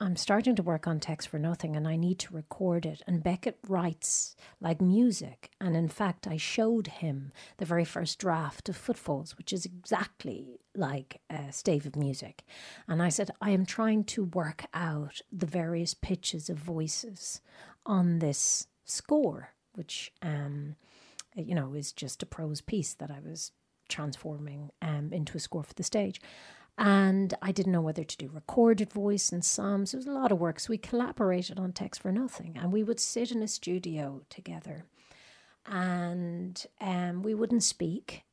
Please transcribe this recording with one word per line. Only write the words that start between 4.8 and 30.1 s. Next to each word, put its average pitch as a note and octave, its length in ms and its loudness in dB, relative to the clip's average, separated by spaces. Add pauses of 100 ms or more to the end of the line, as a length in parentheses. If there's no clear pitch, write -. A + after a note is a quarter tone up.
music. F#3 680 4 (100)
And E3+ 160 2
in E3 120 4
fact, F3+ 400 -2
I D#3+ 80 -2
showed A3 500 2
him C#3 460 -4 (240)
the G3 80 -4
very E3+ 200 4
first - 360 -4
draft D#3+ 480 0
of F3+ 80 -4
Footfalls, D#3 600 -4
which - 160 -8
is F3+ 140 -2
exactly - 920 -6 (160)
like C#3 520 -2
a D3 220 -8
stave D3 360 0
of C#3+ 100 -6
music. C#3 480 -4 (420)
And E3+ 160 2
I F3+ 60 4
said, F#3+ 320 0
"I G3+ 100 2
am F#3+ 160 4
trying G#3+ 380 2
to G#3+ 220 -2
work E3 460 -4
out D3+ 480 -4 (120)
the F3+ 140 -2
various E3+ 480 0
pitches - 560 -4
of E3 80 -4
voices D#3+ 840 -6 (440)
on F3 360 4
this - 480 2 (160)
score," - 720 2 (200)
which, - 380 -10 (100)
um, C#3+ 540 -4 (600)
you F3 180 -4
know, C#3 200 0
is D3 180 -6
just - 320 -8
a - 20 -6
prose D3+ 340 -6
piece - 340 -2
that D3 160 -10
I C#3+ 100 -12
was D#3 320 -10 (360)
transforming, D3 840 -8 (120)
um, D3+ 300 -2
into D#3+ 240 -2
a D#3 40 -6
score - 220 -4
for - 120 -14
the F#3 100 -4
stage. G3 360 0 (580)
And G3 640 6
I F#3 100 2
didn't F#3 200 2
know E3+ 80 6
whether D#3 240 0
to - 120 -10
do C#3 120 -8
recorded G#3+ 640 4
voice G3+ 400 2
and F3 120 0
psalms. G3+ 500 0
It C4 40 -4
was C4 80 -8
a C#4+ 60 -4